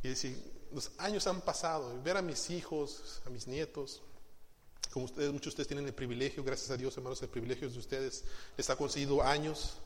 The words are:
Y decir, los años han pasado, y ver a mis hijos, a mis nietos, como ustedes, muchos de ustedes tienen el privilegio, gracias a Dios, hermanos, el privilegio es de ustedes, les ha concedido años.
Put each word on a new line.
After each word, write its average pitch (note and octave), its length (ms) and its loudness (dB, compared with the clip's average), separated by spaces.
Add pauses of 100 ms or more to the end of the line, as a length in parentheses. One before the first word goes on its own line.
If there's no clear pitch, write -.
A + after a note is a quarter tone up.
Y B2+ 60 2
decir, B2+ 320 0 (300)
los C#3 260 -4
años G3+ 300 2
han F#3 140 2
pasado, D#3 520 0
y B2+ 60 -4
ver E3 160 4
a G3 60 4
mis E3 280 0
hijos, D#3 760 -2
a C3+ 40 0
mis A#2+ 160 -4
nietos, C#3+ 560 -4 (920)
como B2+ 140 0
ustedes, C#3+ 260 2
muchos C#3+ 140 -2
de D#3 40 -2
ustedes C#3+ 180 -2
tienen C#3+ 180 -2
el C#3 80 -4
privilegio, C3 500 0
gracias C3+ 280 0
a C3 60 2
Dios, B2+ 200 0
hermanos, B2+ 240 -4
el C3 80 -4
privilegio B2 380 -2
es A#2+ 60 -4
de B2 60 -4
ustedes, C3 440 -2 (340)
les - 140 0
ha C3+ 40 6
concedido C#3 460 4
años. D3 540 4 (100)